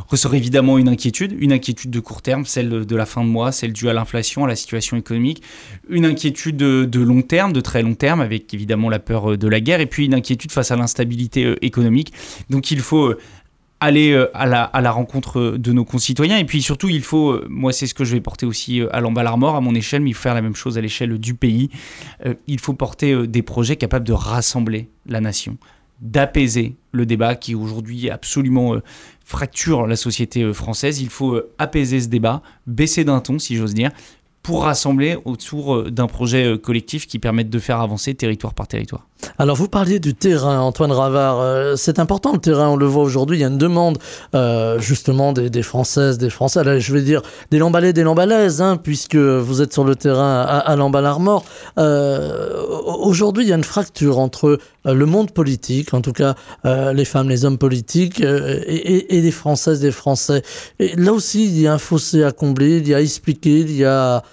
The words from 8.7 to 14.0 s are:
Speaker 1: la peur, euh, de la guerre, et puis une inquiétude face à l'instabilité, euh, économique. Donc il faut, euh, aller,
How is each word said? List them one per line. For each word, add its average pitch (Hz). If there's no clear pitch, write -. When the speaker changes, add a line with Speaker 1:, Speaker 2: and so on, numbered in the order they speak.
Speaker 1:
la 107
peur, 107
euh, 104
de 107
la 110
guerre, 160
et 151
puis 147
une 131
inquiétude 127
face 127
à 123
l'instabilité, 120
euh, 120
économique. 120
Donc 135
il 143
faut, 143
euh, 110
aller, 147